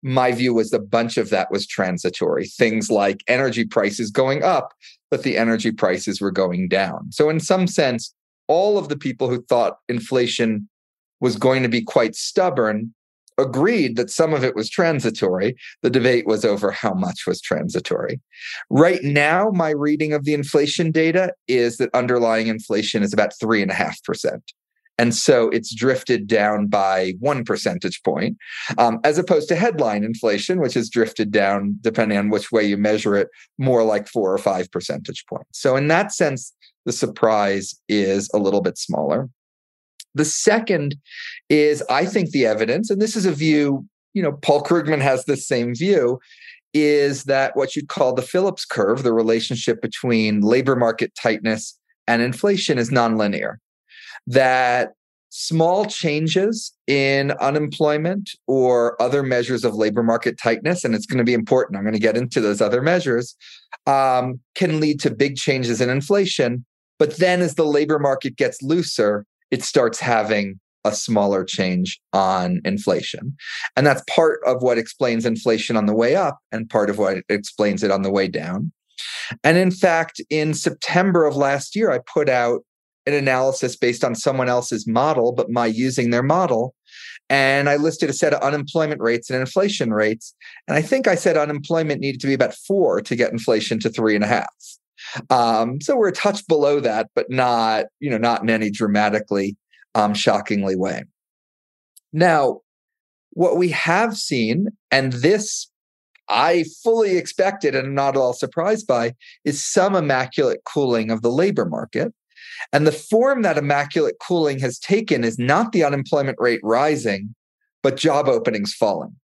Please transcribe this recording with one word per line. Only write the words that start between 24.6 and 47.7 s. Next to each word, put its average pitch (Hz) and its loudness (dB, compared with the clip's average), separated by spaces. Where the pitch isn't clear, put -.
And 120 2
so 120 4
it's 113 -4
drifted 120 0
down 104 2
by 95 0
one 131 -2
percentage 90 -4
point, 82 -2
um, 113 2
as 151 4
opposed 156 2
to 170 2
headline 147 0
inflation, 113 -2
which 127 0
has 113 -2
drifted 110 0
down, 101 0
depending 110 0
on 104 0
which 104 -2
way 110 2
you 101 0
measure 104 2
it, 98 0
more 127 2
like 104 0
four 98 0
or 98 0
five 92 -2
percentage - -8
points. - -14
So 135 2
in 143 0
that 190 0
sense, 139 -2
the - -4
surprise 104 0
is 101 0
a 104 2
little 101 2
bit 90 -4
smaller. 82 -4
The 147 0
second 190 0
is, 151 4
I 139 2
think 185 -2
the 135 2
evidence, 113 0
and 202 0
this 220 -2
is 196 0
a 180 4
view, 147 2
you 196 0
know, 139 0
Paul 143 2
Krugman 156 2
has 135 2
this 139 -2
same 120 -2
view, 131 2
is 147 2
that 135 0
what 135 -2